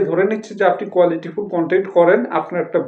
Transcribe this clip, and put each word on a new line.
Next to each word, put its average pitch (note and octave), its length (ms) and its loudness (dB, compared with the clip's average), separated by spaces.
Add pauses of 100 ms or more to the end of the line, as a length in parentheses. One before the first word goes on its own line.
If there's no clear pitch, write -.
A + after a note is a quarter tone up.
ধরে E3+ 220 2
নিচ্ছে A3 280 -8
যে G3+ 120 2
আপনি G3+ 140 -4 (100)
কোয়ালিটিফুল E3+ 580 0
কনটেন্ট F3 340 0 (100)
করেন, F3 220 6 (200)
আপনার E3+ 260 -6
একটা F3 220 -2